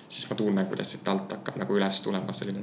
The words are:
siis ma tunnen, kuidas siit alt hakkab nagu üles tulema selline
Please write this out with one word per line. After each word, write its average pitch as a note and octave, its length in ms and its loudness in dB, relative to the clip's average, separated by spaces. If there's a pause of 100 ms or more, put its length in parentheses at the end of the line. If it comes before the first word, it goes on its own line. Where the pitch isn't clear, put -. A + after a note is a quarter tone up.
siis - 220 2
ma G2+ 60 -4
tunnen, G2+ 300 2
kuidas - 240 0
siit - 180 -4
alt G2 240 0
hakkab - 240 -6
nagu G2+ 200 0
üles G2 260 2
tulema G2 300 -2
selline G2 300 0